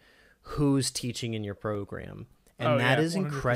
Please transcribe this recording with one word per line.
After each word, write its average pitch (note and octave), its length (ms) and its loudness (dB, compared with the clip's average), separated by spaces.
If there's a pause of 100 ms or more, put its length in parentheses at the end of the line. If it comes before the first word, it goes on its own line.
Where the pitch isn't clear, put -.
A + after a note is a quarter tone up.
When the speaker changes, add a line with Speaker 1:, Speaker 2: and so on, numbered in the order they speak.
(420)
Speaker 1:
who's C#3 480 2
teaching A#2+ 460 -6
in G#2+ 80 -4
your G2+ 100 -4
program. G2+ 720 -6 (320)
And A#2+ 120 0
Speaker 2:
Oh, A#2+ 100 4
Speaker 1:
that B2+ 180 4
Speaker 2:
yeah, D3+ 60 4
Speaker 1:
is E3+ 100 -2
Speaker 2:
one F#3+ 120 0
hundred C#3+ 160 -6
percent. C3 140 2